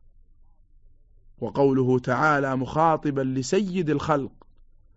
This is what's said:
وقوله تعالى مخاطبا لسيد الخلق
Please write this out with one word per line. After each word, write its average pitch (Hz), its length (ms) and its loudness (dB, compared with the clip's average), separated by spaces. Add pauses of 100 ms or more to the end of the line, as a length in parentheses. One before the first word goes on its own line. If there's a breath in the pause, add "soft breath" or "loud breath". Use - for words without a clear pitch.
(1400)
وقوله 127 600 2
تعالى 139 560 0
مخاطبا 147 680 0
لسيد 156 680 -2
الخلق 143 420 -2 (640)